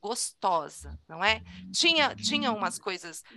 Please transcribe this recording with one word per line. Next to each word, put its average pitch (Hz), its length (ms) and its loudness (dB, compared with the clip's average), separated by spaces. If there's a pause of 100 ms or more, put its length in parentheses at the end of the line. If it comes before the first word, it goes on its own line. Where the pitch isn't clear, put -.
gostosa, 185 1000 -2 (100)
não 165 140 -8
é? 220 200 4 (300)
Tinha, 320 420 4
tinha 233 380 0
umas 196 260 -2
coisas, 175 440 -8 (140)